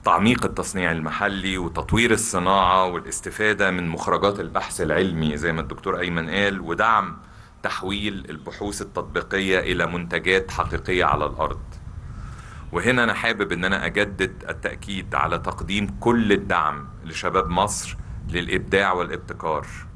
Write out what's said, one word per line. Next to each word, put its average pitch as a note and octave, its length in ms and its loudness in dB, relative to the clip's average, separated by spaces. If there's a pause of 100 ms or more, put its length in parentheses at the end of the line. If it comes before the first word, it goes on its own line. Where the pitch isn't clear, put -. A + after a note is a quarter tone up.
تعميق G#2 420 4
التصنيع F2+ 460 -2
المحلي F#2 640 -2
وتطوير F2+ 540 2
الصناعة F#2+ 760 4
والاستفادة F#2 840 0
من F2+ 160 -2
مخرجات F2+ 520 2
البحث - 420 -4
العلمي D#2+ 560 2
زي D#2+ 160 0
ما D#2+ 80 -2
الدكتور E2 380 -4
أيمن E2+ 300 -2
قال، G2 320 0
ودعم F2 560 2 (460)
تحويل G2+ 640 -4
البحوث E2+ 520 -8
التطبيقية F#2 760 0
إلى F2 260 2
منتجات F2 680 0
حقيقية F2 540 0
على D2 200 2
الأرض. D2 340 -4 (1120)
وهنا A#2 320 2
أنا A2 100 2
حابب G2+ 380 0
إن F2 140 0
أنا F#2+ 200 2
أجدد G2 640 0
التأكيد - 680 -6
على D#2+ 240 2
تقديم F#2 600 -2
كل A#2 320 4
الدعم E2 560 2 (180)
لشباب E2+ 440 0
مصر F#2+ 480 0 (320)
للإبداع F#2 640 2
والابتكار D#2+ 760 -4 (280)